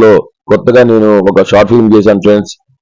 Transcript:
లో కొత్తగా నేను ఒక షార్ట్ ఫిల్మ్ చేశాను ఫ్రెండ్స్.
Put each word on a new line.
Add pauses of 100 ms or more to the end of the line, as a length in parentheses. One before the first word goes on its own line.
లో (380)
కొత్తగా
నేను (200)
ఒక
షార్ట్
ఫిల్మ్
చేశాను
ఫ్రెండ్స్. (300)